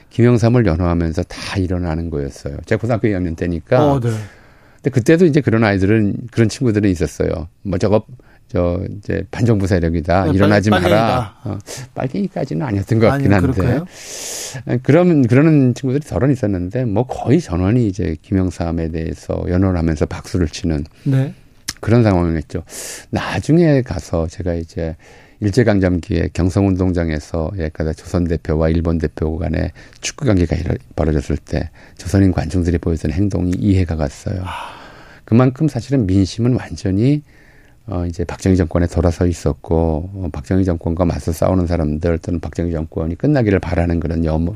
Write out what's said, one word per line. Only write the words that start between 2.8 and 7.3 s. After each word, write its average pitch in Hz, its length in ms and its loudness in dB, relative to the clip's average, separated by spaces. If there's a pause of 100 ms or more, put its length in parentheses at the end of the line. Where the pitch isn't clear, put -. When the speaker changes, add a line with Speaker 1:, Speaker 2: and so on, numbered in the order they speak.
Speaker 1:
이 104 60 0
학년 90 220 -2
때니까. 90 580 0
Speaker 2:
어, 139 60 0
네. 117 100 -2 (680)
Speaker 1:
근데 - 140 -4
그때도 165 360 4
이제 147 140 4
그런 113 240 2
아이들은, 101 680 2
그런 113 180 2
친구들은 104 400 2
있었어요. 82 600 -2 (140)